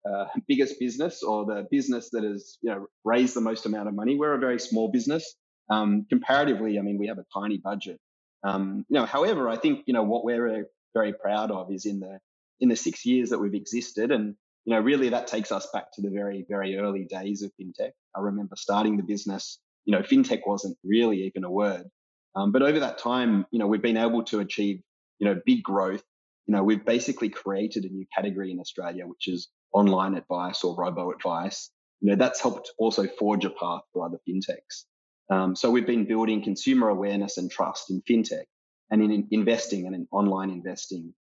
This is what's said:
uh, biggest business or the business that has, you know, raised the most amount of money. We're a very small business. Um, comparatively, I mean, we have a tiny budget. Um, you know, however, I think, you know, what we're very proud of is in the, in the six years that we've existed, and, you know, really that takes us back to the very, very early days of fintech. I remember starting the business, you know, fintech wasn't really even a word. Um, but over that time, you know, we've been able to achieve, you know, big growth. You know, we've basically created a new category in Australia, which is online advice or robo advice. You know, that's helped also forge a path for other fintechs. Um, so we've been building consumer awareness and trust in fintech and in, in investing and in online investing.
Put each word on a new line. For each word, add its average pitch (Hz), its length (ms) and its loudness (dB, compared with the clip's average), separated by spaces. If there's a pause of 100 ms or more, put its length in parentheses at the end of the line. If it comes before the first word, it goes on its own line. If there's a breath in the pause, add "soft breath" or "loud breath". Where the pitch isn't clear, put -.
uh, 101 200 -4 (200)
biggest 135 320 2
business 127 440 -4
or 107 240 -2
the 104 240 -4
business 123 420 0
that 113 120 -2
has, 101 360 -8
you 117 100 -2
know, 101 160 -6 (160)
raised 123 320 4
the 123 60 0
most 110 240 -2
amount 107 240 -2
of 104 60 -4
money. 110 200 0
We're 147 200 2
a 135 40 0
very 123 220 0
small 110 300 0
business. 139 440 -2 (360)
Um, 104 400 2
comparatively, 123 680 2
I 98 40 -2
mean, 101 160 -2
we 101 80 0
have 107 120 -6
a 92 140 -14
tiny 101 240 -2
budget. 95 420 -8 (460)
Um, 98 460 -2
you 139 100 4
know, 113 60 2
however, 151 420 2
I 113 80 -2
think, 143 300 0
you 127 80 2
know, 113 80 4
what 113 200 2
we're 113 440 0 (260)
very 107 220 2
proud 107 360 -2
of 92 220 -6
is 95 140 -6
in 98 140 -2
the, 95 180 -12 (420)
in 127 80 6
the 117 80 6
six - 300 -4
years 123 240 2
that 120 80 0
we've 101 160 -2
existed, 117 560 -4
and, 107 240 0 (320)
you 113 80 2
know, 110 60 4
really 131 300 4
that 120 180 -2
takes 110 220 -4
us 98 220 -4
back - 220 -8
to 104 80 -6
the 101 80 -2
very, 98 360 -6
very 98 300 -4
early 98 320 -2
days 98 340 -6
of 98 160 -8
fintech. 92 340 -8 (220)
I 98 60 -6
remember 101 360 -4
starting 104 420 2
the 101 40 0
business, 98 560 -6 (280)
you 104 100 4
know, 92 60 2
fintech 127 440 4
wasn't 98 380 -4
really 107 380 4
even 95 220 -6
a 90 60 -8
word. 98 340 0 (520)
Um, 101 160 2
but 131 100 4
over 151 180 4
that 131 180 -4
time, 120 520 2
you 120 80 -2
know, 107 80 2
we've 104 160 2
been 113 140 2
able 117 280 2
to 107 160 -2
achieve, 101 400 -2 (380)
you 104 80 2
know, 95 180 2
big 117 180 4
growth. 98 400 -2 (440)
You 107 80 4
know, 98 80 4
we've 104 220 4
basically 120 460 0
created 98 540 -4
a 95 40 -8
new 95 260 -10
category 95 380 -2
in 90 80 -8
Australia, 87 460 -10
which 90 200 -10
is 90 220 -6 (240)
online 98 420 4
advice 90 480 -6
or 87 140 -2
robo 87 340 -2
advice. 87 600 -6 (300)
You 101 100 4
know, 101 60 6
that's 123 240 2
helped - 380 -2
also 110 280 2
forge 104 380 0
a 95 60 -2
path 87 300 -6 (120)
for 87 120 -4
other 85 140 -8 (100)
fintechs. - 560 -6 (460)
Um, 92 260 2
so 120 140 2
we've 120 160 4
been 117 200 2
building 110 380 2
consumer 113 440 2
awareness 101 500 0
and 90 120 -4
trust - 400 -4
in 92 180 -2
fintech 113 360 0 (460)
and 110 120 4
in, 107 80 4
in 104 200 0
investing 107 560 0
and 95 80 -6
in 87 180 -6
online 98 380 2
investing. 87 720 -10